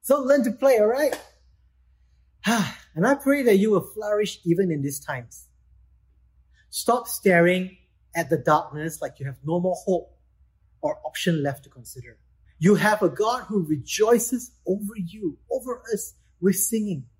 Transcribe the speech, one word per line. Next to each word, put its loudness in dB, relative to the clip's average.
So 2
learn 2
to -2
play, 4
all 6
right? 0
<sighs> 0
And 0
I 4
pray 0
that 6
you 4
will 4
flourish -4
even 2
in -2
these -6
times. -12
Stop -2
staring 2
at -4
the 2
darkness -2
like -12
you -10
have -12
no -2
more 0
hope -2
or -6
option -2
left -6
to -20
consider. -20
You 4
have 2
a 4
God -2
who -4
rejoices 0
over -4
you, -8
over -6
us, -8
with 2
singing. -4